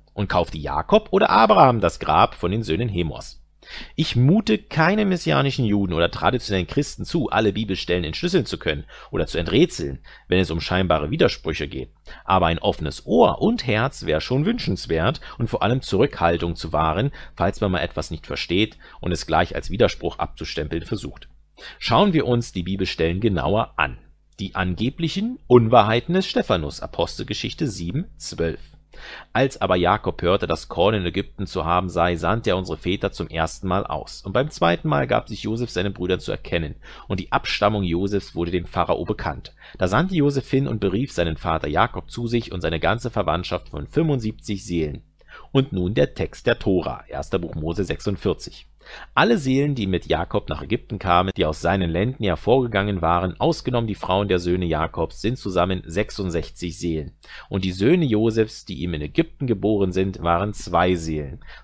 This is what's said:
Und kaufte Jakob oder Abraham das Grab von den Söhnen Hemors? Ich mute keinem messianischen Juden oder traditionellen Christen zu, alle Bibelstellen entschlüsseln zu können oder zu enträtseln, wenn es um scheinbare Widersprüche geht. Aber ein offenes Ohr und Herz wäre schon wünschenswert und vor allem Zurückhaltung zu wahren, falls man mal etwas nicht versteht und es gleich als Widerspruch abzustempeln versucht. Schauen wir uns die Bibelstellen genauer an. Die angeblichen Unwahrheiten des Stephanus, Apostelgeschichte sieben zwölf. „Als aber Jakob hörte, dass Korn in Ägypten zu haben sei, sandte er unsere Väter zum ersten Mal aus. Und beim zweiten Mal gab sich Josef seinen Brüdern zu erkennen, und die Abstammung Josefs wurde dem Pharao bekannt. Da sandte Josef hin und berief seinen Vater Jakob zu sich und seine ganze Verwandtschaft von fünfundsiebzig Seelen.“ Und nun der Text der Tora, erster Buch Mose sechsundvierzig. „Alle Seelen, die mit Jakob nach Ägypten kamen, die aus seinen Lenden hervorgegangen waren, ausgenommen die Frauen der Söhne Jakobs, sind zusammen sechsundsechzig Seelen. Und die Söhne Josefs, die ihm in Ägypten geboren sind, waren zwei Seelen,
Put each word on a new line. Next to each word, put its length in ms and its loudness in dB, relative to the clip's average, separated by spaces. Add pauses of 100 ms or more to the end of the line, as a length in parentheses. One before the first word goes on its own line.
(120)
Und 160 -2
kaufte 300 0
Jakob 540 2
oder 180 4
Abraham 500 8
das 200 2
Grab 340 4
von 160 -2
den 120 -2
Söhnen 260 0
Hemors? 540 -6 (540)
Ich 200 -2
mute 400 6
keinem 540 2
messianischen 540 2
Juden 280 2
oder 180 4
traditionellen 560 0
Christen 380 -2
zu, 240 -2
alle 240 2
Bibelstellen 520 -2
entschlüsseln 420 0
zu 120 -6
können 260 -2 (260)
oder 160 -2
zu 100 -6
enträtseln, 640 2 (280)
wenn 120 4
es 120 2
um 100 -2
scheinbare 500 2
Widersprüche 580 0
geht. 220 -10 (340)
Aber 220 4
ein 140 0
offenes 460 -2
Ohr 360 4
und 240 0
Herz 400 -2
wäre 160 2
schon 240 0
wünschenswert 720 -2 (160)
und 120 -4
vor 140 -2
allem 200 2
Zurückhaltung 760 2
zu 160 -8
wahren, 380 0 (260)
falls 240 0
man 120 2
mal 80 0
etwas 300 -6
nicht 160 -10
versteht 520 0 (220)
und 120 -2
es 140 -4
gleich 280 2
als 160 -6
Widerspruch 480 0
abzustempeln 640 -6
versucht. 440 -8 (500)
Schauen 360 4
wir 120 2
uns 260 0
die 100 -4
Bibelstellen 580 0
genauer 560 0
an. 220 -2 (420)
Die 140 -6
angeblichen 920 -2
Unwahrheiten 680 6
des 120 2
Stephanus, 540 0
Apostelgeschichte 880 -4
sieben 400 -4 (100)
zwölf. 440 -4 (720)
„Als 280 0
aber 160 2
Jakob 460 0
hörte, 240 2
dass 220 -4
Korn 260 2
in 120 -2
Ägypten 400 -6
zu 180 -4
haben 240 0
sei, 280 0
sandte 340 0
er 60 2
unsere 220 -4
Väter 320 -2
zum 180 -8
ersten 400 -4
Mal 160 0
aus. 380 -8
Und 100 -8
beim 180 0
zweiten 380 0
Mal 180 0
gab 220 0
sich 140 -10
Josef 280 -4
seinen 220 -2
Brüdern 280 -2
zu 100 -8
erkennen, 460 -4 (320)
und 120 -2
die 120 -6
Abstammung 500 0
Josefs 520 -2
wurde 160 -2
dem 160 -2
Pharao 380 0
bekannt. 500 -6 (240)
Da 100 0
sandte 260 2
Josef 340 2
hin 180 2
und 140 -4
berief 320 0
seinen 240 0
Vater 320 -2
Jakob 420 0
zu 180 -4
sich 240 -2
und 80 -6
seine 200 -2
ganze 300 0
Verwandtschaft 580 -2
von 200 -10
fünfundsiebzig 760 -2
Seelen.“ 380 -4 (500)
Und 200 2
nun 220 -2
der 200 2
Text 320 -6
der 120 2
Tora, 500 -2
erster 300 -4
Buch 160 -6
Mose 300 -4
sechsundvierzig. 800 -4 (480)
„Alle 220 4
Seelen, 380 0
die 120 -2
mit 200 0
Jakob 420 -2
nach 140 -6
Ägypten 360 -6
kamen, 380 4
die 80 0
aus 160 -2
seinen 300 2
Lenden 340 -2
hervorgegangen 760 2
waren, 360 2
ausgenommen 480 0
die 80 -4
Frauen 340 0
der 100 4
Söhne 260 0
Jakobs, 560 -2
sind 160 -2
zusammen 480 0
sechsundsechzig 920 -4
Seelen. 340 -4 (380)
Und 140 -2
die 80 0
Söhne 340 4
Josefs, 580 0
die 180 -8
ihm 120 -2
in 80 -4
Ägypten 440 -2
geboren 460 0
sind, 300 -2
waren 320 0
zwei 400 2
Seelen, 460 -4 (240)